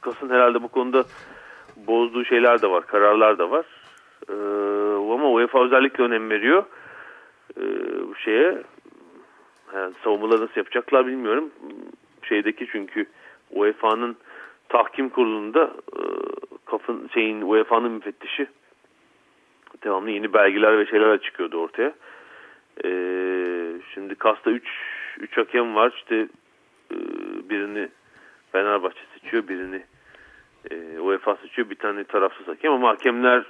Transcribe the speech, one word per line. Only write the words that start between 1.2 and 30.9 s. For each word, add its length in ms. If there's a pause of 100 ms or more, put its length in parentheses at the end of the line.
bozduğu 500
şeyler 360
de 80
var, 180
kararlar 500
da 140
var. 140 (640)
Ee, 40 (800)
ama 180
uefa 340
özellikle 380
önem 260
veriyor. 340 (960)
Ee, 40 (480)
bu 60
şeye, 480 (1120)
yani 180 (100)
savunmaları 380
nasıl 160
yapacaklar 500
bilmiyorum. 420 (760)
Şeydeki 480
çünkü 340 (460)
uefa'nın 680 (520)
tahkim 400
kurulunda, 540 (320)
e, 60 (640)
kaf'ın, 480
şeyin, 280
uefa'nın 500
müfettişi 560 (1400)
devamlı 280
yeni 220
belgeler 440
ve 80
şeyler 360
çıkıyordu 360
ortaya. 360 (920)
Ee, 840 (220)
şimdi 220
kas'ta 360
üç, 160 (520)
üç 180
hakem 380
var. 220
İşte, 180 (760)
e, 40 (540)
birini 400 (640)
Fenerbahçe 480 (140)
seçiyor, 340
birini, 340 (880)
e, 280